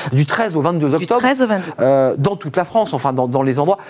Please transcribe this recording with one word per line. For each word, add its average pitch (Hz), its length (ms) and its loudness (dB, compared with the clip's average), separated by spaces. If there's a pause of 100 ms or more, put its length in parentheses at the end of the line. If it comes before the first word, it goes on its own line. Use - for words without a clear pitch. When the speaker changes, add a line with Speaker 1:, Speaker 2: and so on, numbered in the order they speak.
(140)
Speaker 1:
du 143 120 4
treize 214 300 -2
au 156 60 0
vingt-deux 156 260 0
Speaker 2:
Du 135 80 2
Speaker 1:
octobre. 185 240 0
Speaker 2:
treize 262 220 2
au 247 60 2
vingt-deux. 185 340 -2
Speaker 1:
Euh, 131 360 4
dans 190 200 0
toute 151 180 -8
la 180 80 0
France, 208 300 -2
enfin 135 180 -2
dans, 127 160 0
dans 131 140 0
les 135 180 0
endroits. 170 200 0 (100)